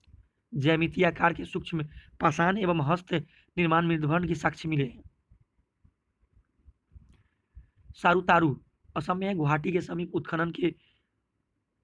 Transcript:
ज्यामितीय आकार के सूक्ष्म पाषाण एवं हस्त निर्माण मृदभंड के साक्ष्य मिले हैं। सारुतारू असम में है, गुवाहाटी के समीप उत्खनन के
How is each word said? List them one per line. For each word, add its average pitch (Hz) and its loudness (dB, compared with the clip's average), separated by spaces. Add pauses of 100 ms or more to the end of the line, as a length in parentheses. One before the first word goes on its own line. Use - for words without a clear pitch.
(540)
ज्यामितीय 160 2
आकार 165 2
के - -10
सूक्ष्म 170 -6 (360)
पाषाण 175 2
एवं 175 0
हस्त 175 -2 (440)
निर्माण 170 4
मृदभंड 165 2
के 165 0
साक्ष्य 156 -4
मिले 147 2
हैं। - -10 (3000)
सारुतारू 175 4 (340)
असम 180 -2
में 190 -4
है, 202 -2
गुवाहाटी 156 0
के 175 0
समीप 175 -8
उत्खनन 170 -4
के 160 -4 (1080)